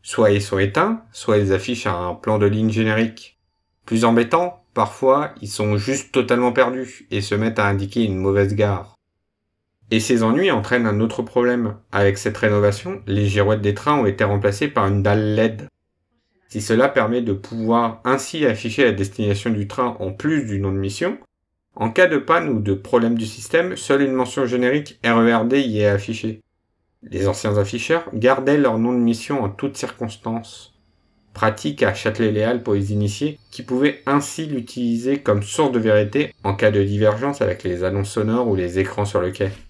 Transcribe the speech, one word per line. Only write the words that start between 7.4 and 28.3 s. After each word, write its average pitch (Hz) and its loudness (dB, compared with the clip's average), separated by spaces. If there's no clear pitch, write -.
à 104 2
indiquer 101 0
une 95 -2
mauvaise 98 2
gare. 101 -2
Et 113 2
ces 113 2
ennuis 151 2
entraînent 120 0
un 104 0
autre 113 -2
problème. 120 0
Avec 98 2
cette 104 -4
rénovation, 104 0
les 101 0
girouettes 101 2
des 101 0
trains 147 0
ont 120 2
été 98 0
remplacées 101 0
par 110 0
une 101 0
dalle 107 2
led. 110 0
Si - -8
cela 117 2
permet 117 2
de 107 -2
pouvoir 113 -2
ainsi 135 0
afficher 117 0
la 113 4
destination 101 -2
du 101 -2
train 120 -4
en 92 -6
plus 147 -2
du 101 -4
nom 98 -2
de 98 -2
mission, 98 -4
en 113 -2
cas 180 6
de 156 0
panne 165 0
ou 113 -2
de 101 0
problème 117 0
du 110 -4
système, 170 -2
seule 139 0
une 135 0
mention 127 -2
générique 127 -2
R 117 4
E 117 4
R 117 0
D 139 2
y 110 -2
est 104 4
affichée. 107 -2
Les 92 -2
anciens 104 0
afficheurs 120 -2
gardaient 131 4